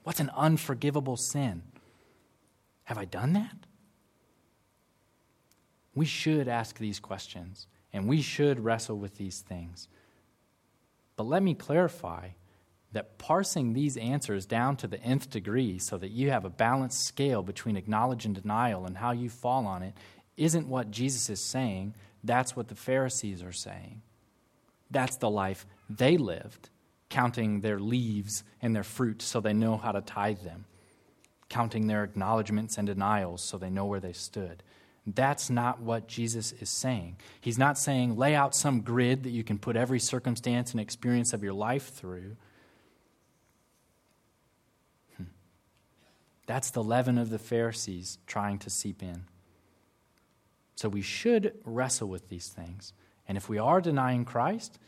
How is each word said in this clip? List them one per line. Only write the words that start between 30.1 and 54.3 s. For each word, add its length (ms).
them, 240
counting 380
their 160
acknowledgments 760
and 100
denials 560
so 140
they 120
know 160
where 140
they 140
stood. 500
That's 440
not 300
what 280
Jesus 460
is 160
saying. 480
He's 180
not 200
saying, 400
"Lay 180
out 180
some 280
grid 420
that 60
you 140
can 140
put 200
every 220
circumstance 720
and 100
experience 500
of 120
your 100
life 400
through." 420
Hmm. 80
That's 260
the 120
leaven 340
of 120
the 100
Pharisees 800
trying 320
to 100
seep 320
in. 240
So 140
we 120
should 600
wrestle 460
with 180
these 220
things. 420
And 80
if 120
we 80
are 240
denying 440
Christ 520